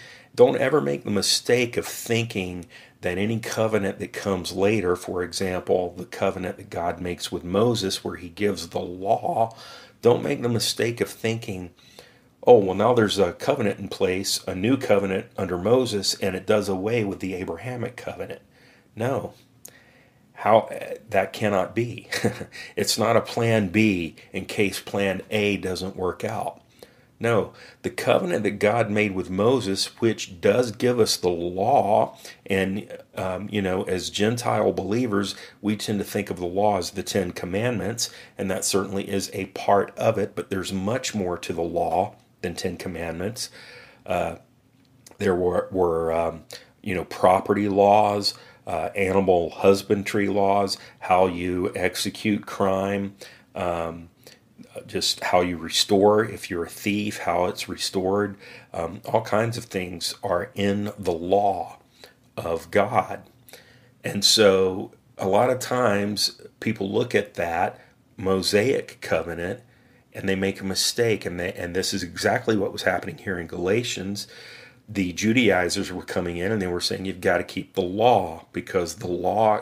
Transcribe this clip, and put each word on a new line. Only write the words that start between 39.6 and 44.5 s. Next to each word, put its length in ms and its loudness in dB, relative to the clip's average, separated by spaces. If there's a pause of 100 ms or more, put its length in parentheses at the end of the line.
of 220 2
it, 160 -4
but 160 -8
there's 200 -4
much 440 -4
more 240 -2
to 120 -8
the 120 -2
law 520 0 (260)
than 120 -4
Ten 240 -6
Commandments. 720 -8 (560)
Uh, 300 -2 (800)